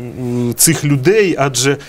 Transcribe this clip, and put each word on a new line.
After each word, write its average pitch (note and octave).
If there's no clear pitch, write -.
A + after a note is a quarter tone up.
м, A#2+
цих D#3
людей? D3+
Адже, C3+